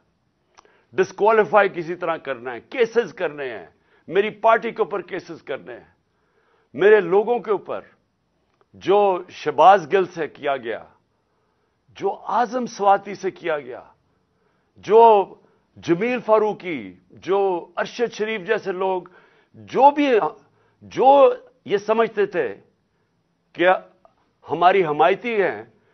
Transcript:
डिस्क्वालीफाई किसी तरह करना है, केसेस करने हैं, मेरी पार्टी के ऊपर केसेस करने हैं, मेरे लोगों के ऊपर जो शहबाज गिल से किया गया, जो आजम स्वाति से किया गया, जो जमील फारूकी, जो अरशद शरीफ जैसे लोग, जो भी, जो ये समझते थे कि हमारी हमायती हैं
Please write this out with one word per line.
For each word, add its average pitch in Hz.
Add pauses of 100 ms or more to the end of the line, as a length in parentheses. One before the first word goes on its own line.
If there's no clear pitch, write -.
(960)
डिस्क्वालीफाई 202
किसी 165
तरह 165
करना 127
है, 117
केसेस 226
करने 147
हैं, 92 (340)
मेरी 202
पार्टी 226
के 220
ऊपर 190
केसेस 165
करने 117
हैं, - (800)
मेरे 202
लोगों 202
के 208
ऊपर 131 (920)
जो 185
शहबाज 156
गिल 180
से 156
किया 139
गया, 104 (1040)
जो 190
आजम 233
स्वाति 202
से 185
किया 165
गया, 120 (840)
जो 208 (400)
जमील 196
फारूकी, 175
जो 180
अरशद 214
शरीफ 214
जैसे 190
लोग, 185 (440)
जो 151
भी, 285 (640)
जो 254 (300)
ये 190
समझते 214
थे 151 (1120)
कि 170 (840)
हमारी 175
हमायती 175
हैं 131 (200)